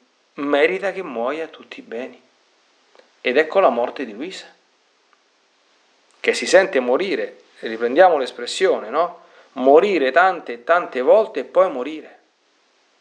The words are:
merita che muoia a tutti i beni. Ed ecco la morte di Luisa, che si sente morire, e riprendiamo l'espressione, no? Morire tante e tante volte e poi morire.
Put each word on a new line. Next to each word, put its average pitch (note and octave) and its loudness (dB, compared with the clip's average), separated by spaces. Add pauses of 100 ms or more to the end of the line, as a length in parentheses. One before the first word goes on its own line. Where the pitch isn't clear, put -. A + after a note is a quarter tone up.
(360)
merita E3 -2
che F#3 -10
muoia C#3+ -6
a D3+ -16
tutti - -20
i - -20
beni. A#2+ -14 (1040)
Ed B2+ 0
ecco D#3 0
la F3 4
morte A#2+ -4
di G#2+ -14
Luisa, E3 -14 (1700)
che - -2
si A#2 -4
sente F3+ 2
morire, B2 -2 (160)
e A#2+ -12
riprendiamo C3 4
l'espressione, B2 -4
no? E3+ -4 (280)
Morire C#3+ 4
tante E3+ 0
e A#2 -18
tante D#3+ 0
volte F3 4
e B2 -6
poi F3+ 2
morire. C#3+ -10 (840)